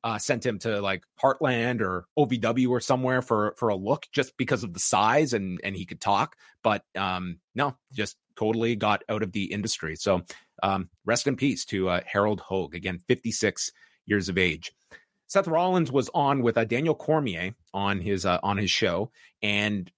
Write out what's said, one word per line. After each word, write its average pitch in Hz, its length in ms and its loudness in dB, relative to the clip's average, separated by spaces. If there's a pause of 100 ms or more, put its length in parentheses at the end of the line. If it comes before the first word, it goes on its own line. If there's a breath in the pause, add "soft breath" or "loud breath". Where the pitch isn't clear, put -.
uh, 113 140 -2
sent 120 300 -2
him 110 140 0
to, 107 200 -2
like, 95 220 -2 (200)
Heartland 123 600 2
or 92 240 -2 (100)
O 147 80 6
V 120 140 0
W 120 320 2
or 123 100 2
somewhere 127 400 2
for, 107 380 2
for 117 100 0
a 101 80 2
look 101 340 -2
just - 280 -2
because 123 260 -2
of 92 80 -8
the 87 80 -8
size 120 540 4
and, 95 300 -4
and 98 120 -6
he 90 80 -8
could - 160 -14
talk. 101 360 0 (260 soft breath)
But, 104 200 2 (140)
um, 92 440 -4 (140)
no, 135 220 -2 (160)
just 107 240 -6 (200)
totally 113 400 0
got 104 340 0
out 107 120 -2
of 95 100 -4
the 98 200 -4
industry. 85 440 -4
So, 92 260 2 (400 loud breath)
um, 98 260 -2 (160)
rest 113 220 0
in 135 100 0
peace 127 300 -2
to, 92 240 -2
uh, 90 160 0
Harold 101 340 0
Hogue, 90 340 -4
again, 90 320 -6
fifty-six 113 640 0 (360 soft breath)
years 98 240 0
of 90 80 0
age. 85 340 -2 (540 loud breath)
Seth 196 220 0
Rollins 170 440 2
was 131 220 2
on 139 260 2
with, 117 160 2
uh, 113 80 2
Daniel 135 300 0
Cormier 107 600 -2 (200)
on 98 260 0
his, 95 240 -2
uh, 90 180 4
on 101 140 0
his 98 140 -2
show 98 400 0 (320 soft breath)
and 104 560 -2